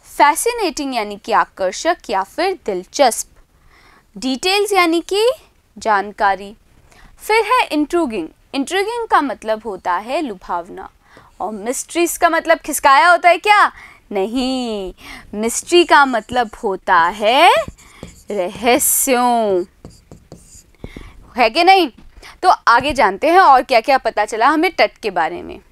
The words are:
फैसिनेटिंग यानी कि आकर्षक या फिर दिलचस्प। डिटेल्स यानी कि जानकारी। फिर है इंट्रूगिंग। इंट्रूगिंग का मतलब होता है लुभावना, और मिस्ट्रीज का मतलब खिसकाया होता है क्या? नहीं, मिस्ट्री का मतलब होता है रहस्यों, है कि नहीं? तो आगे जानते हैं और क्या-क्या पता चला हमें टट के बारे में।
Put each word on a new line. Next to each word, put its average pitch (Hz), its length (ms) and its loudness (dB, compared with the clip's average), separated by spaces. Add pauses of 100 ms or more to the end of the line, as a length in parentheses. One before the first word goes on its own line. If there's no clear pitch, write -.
(180)
फैसिनेटिंग 311 760 0
यानी 208 220 -6
कि 220 140 -10
आकर्षक 190 680 -2 (120)
या 190 140 -2
फिर 349 420 -6
दिलचस्प। 220 640 -2 (880)
डिटेल्स 370 560 -2
यानी 339 280 2
कि 427 300 0 (460)
जानकारी। 202 800 -2 (640)
फिर 427 280 0
है 466 220 0
इंट्रूगिंग। 294 600 -4 (260)
इंट्रूगिंग 403 540 -4
का 359 140 2
मतलब 220 440 -6
होता 185 280 -6
है 233 280 -4
लुभावना, 185 680 -10 (500)
और 214 120 -6
मिस्ट्रीज 269 680 -6
का 339 120 2
मतलब 320 280 0
खिसकाया 285 520 4
होता 349 200 4
है 339 80 4
क्या? 403 340 4 (400)
नहीं, 220 800 -6 (400)
मिस्ट्री 240 500 0
का 294 220 6
मतलब 240 460 -4 (120)
होता 190 340 0
है 214 540 4 (800)
रहस्यों, 220 1300 0 (1700)
है 233 120 2
कि 311 140 0
नहीं? 370 260 4 (540)
तो 370 60 4 (180)
आगे 262 260 2
जानते 214 340 0
हैं 349 120 6
और 277 220 6
क्या-क्या 247 360 2
पता 220 280 -2
चला 220 220 0
हमें 320 240 2
टट 214 260 0
के - 120 -8
बारे 170 320 -4
में। - 200 -16 (100)